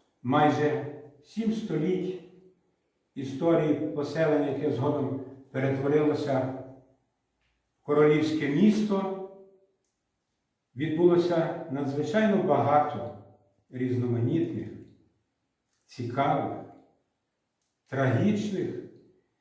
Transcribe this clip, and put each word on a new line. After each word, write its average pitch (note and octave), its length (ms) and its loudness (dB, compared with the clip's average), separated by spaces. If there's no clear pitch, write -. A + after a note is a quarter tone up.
майже D3 640 2
сім G#3+ 300 -4
століть F3 720 -2
історії D3+ 600 2
поселення, D3 760 0
яке C#3 220 -2
згодом C3+ 500 -2
перетворилося C3+ 1120 0
в - 60 -20
королівське D3+ 640 4
місто, F#3+ 800 2
відбулося E3+ 920 2
надзвичайно D3+ 720 0
багато - 760 0
різноманітних, B2 960 -2
цікавих, - 760 -2
трагічних E3+ 1000 0